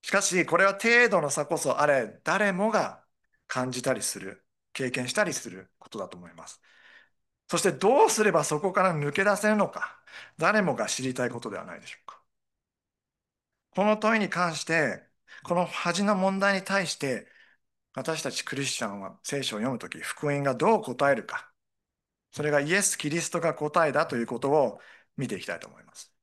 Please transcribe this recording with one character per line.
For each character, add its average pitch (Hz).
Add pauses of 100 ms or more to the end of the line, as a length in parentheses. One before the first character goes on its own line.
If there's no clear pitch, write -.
し -
か 196
し、 175
こ 170
れ 190
は 196
程 233
度 196
の 147
差 143
こ 165
そ 139
あ 151
れ、 131
誰 196
も 202
が 175 (440)
感 127
じ 123
た 135
り 107
す -
る、 - (280)
経 127
験 123
し -
た -
り 170
す -
る 95
こ -
と 110
だ 92
と 90
思 87
い 85
ま -
す。 - (880)
そ 170
し -
て 185
ど 240
う -
す 220
れ 196
ば 156
そ 151
こ 185
か 190
ら 185
抜 143
け 196
出 202
せ 208
る 214
の 196
か、 - (380)
誰 202
も 151
が 107
知 -
り 131
た 127
い 117
こ 120
と 113
で 95
は 85
な 87
い -
で -
し -
ょ -
う -
か。 - (1500)
こ 190
の 214
問 214
い -
に 190
関 175
し -
て、 151 (400)
こ -
の 175
恥 175
の 208
問 190
題 196
に 185
対 196
し -
て、 131 (680)
私 156
た 131
ち -
ク 127
リ 135
ス -
チ -
ャ 101
ン 101
は 95
聖 139
書 113
を 104
読 127
む 117
と 151
き、 -
福 -
音 143
が 139
ど 185
う -
答 139
え 127
る 107
か、 - (840)
そ 147
れ 147
が 147
イ 147
エ 202
ス・ -
キ 147
リ 165
ス 156
ト 170
が 160
答 151
え 135
だ 147
と 127
い 117
う -
こ 117
と 139
を 139 (360)
見 135
て 107
い -
き -
た 87
い 82
と -
思 -
い -
ま -
す。 - (100)